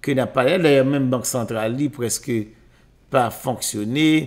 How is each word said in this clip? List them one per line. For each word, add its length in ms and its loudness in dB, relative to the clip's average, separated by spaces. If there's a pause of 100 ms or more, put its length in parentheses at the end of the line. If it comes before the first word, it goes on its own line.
ke 100 -2
n 100 2
ap 120 -6
pale, 240 2
al 80 4
dayè 180 6
menm 260 0
Bank 180 -2
Santral 480 -2
li 160 -2
prèske 500 -4 (720)
pa 200 2
fonksyone. 760 -2 (180)